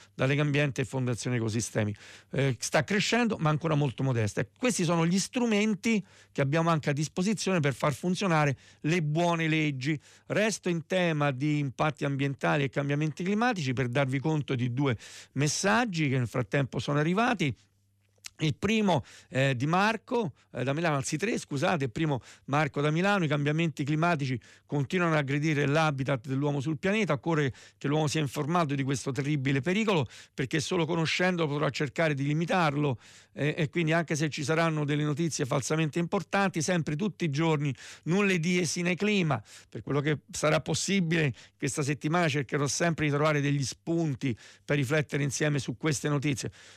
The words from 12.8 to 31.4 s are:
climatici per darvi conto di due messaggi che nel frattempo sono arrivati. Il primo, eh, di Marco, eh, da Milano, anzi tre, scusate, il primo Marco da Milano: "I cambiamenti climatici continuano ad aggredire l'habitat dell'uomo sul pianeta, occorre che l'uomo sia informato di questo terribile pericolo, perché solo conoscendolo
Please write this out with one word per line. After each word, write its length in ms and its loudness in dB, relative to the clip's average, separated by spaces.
climatici 480 0
per 160 -2
darvi 320 0
conto 400 -2
di 140 -2
due 220 0
messaggi 760 0
che 100 0
nel 100 0
frattempo 500 -2
sono 200 -2
arrivati. 560 0
Il 140 0
primo, 500 2
eh, 260 0
di 120 -4
Marco, 640 0
eh, 120 -4
da 80 -2
Milano, 240 0
anzi 220 -4
tre, 180 -2
scusate, 480 -2
il 60 -4
primo 320 -2
Marco 340 0
da 100 2
Milano: 340 2
"I 40 0
cambiamenti 560 0
climatici 560 0
continuano 480 0
ad 60 4
aggredire 480 0
l'habitat 600 0
dell'uomo 340 -2
sul 180 -4
pianeta, 340 0
occorre 400 0
che 100 -8
l'uomo 200 2
sia 160 0
informato 520 0
di 80 -2
questo 300 -4
terribile 480 0
pericolo, 480 0
perché 280 -4
solo 260 0
conoscendolo 640 0